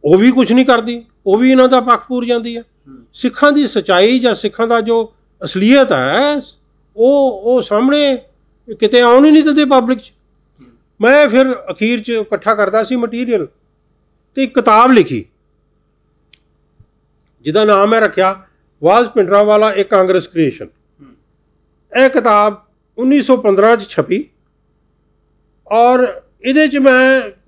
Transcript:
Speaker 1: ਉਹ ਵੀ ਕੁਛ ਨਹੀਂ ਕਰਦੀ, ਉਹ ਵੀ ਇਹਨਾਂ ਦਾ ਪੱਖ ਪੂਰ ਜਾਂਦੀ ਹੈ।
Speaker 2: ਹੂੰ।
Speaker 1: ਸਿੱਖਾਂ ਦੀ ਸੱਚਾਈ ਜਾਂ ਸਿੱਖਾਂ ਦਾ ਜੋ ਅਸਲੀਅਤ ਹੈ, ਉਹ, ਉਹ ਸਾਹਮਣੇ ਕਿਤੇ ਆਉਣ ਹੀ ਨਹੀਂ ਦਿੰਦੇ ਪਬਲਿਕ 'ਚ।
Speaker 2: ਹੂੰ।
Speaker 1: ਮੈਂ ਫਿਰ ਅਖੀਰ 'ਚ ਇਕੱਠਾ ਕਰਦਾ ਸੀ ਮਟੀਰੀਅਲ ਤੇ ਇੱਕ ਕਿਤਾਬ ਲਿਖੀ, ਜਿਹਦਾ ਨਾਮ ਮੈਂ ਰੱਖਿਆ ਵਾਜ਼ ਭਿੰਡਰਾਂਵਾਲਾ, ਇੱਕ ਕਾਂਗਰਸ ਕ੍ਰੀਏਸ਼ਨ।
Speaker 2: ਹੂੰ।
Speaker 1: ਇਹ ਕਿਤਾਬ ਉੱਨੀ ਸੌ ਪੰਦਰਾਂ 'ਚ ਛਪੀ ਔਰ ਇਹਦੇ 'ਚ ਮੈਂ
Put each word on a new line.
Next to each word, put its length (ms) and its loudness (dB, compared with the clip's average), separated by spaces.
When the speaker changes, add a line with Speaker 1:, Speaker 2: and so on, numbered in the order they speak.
Speaker 1:
ਉਹ 140 2
ਵੀ 140 4
ਕੁਛ 200 0
ਨਹੀਂ 140 2
ਕਰਦੀ, 400 -2
ਉਹ 120 0
ਵੀ 140 2
ਇਹਨਾਂ 160 4
ਦਾ 140 2
ਪੱਖ 260 -2
ਪੂਰ 180 -6
ਜਾਂਦੀ 320 -6
ਹੈ। 40 -12
Speaker 2:
ਹੂੰ। 360 -20
Speaker 1:
ਸਿੱਖਾਂ 380 -2
ਦੀ 160 0
ਸੱਚਾਈ 520 0
ਜਾਂ 160 -2
ਸਿੱਖਾਂ 320 -6
ਦਾ 140 -2
ਜੋ 320 -4
ਅਸਲੀਅਤ 480 0
ਹੈ, 440 -2
ਉਹ, 360 0
ਉਹ 300 -4
ਸਾਹਮਣੇ 560 -2
ਕਿਤੇ 220 0
ਆਉਣ 240 4
ਹੀ 60 4
ਨਹੀਂ 120 4
ਦਿੰਦੇ 220 0
ਪਬਲਿਕ 340 0
'ਚ। 140 -20
Speaker 2:
ਹੂੰ। 100 -20
Speaker 1:
ਮੈਂ 280 2
ਫਿਰ 240 0
ਅਖੀਰ 280 -4
'ਚ 100 -14
ਇਕੱਠਾ 460 -4
ਕਰਦਾ 280 -2
ਸੀ 120 -6
ਮਟੀਰੀਅਲ 520 -6
ਤੇ 80 -2
ਇੱਕ 120 -6
ਕਿਤਾਬ 360 4
ਲਿਖੀ, 340 0
ਜਿਹਦਾ 240 -2
ਨਾਮ 240 2
ਮੈਂ 120 0
ਰੱਖਿਆ 420 -2
ਵਾਜ਼ 260 2
ਭਿੰਡਰਾਂਵਾਲਾ, 640 0
ਇੱਕ 160 -4
ਕਾਂਗਰਸ 380 0
ਕ੍ਰੀਏਸ਼ਨ। 380 -6
Speaker 2:
ਹੂੰ। 500 -20
Speaker 1:
ਇਹ 60 2
ਕਿਤਾਬ 560 -2
ਉੱਨੀ 240 0
ਸੌ 160 0
ਪੰਦਰਾਂ 400 2
'ਚ 120 -12
ਛਪੀ 400 -6
ਔਰ 540 0
ਇਹਦੇ 220 0
'ਚ 100 -4
ਮੈਂ 440 2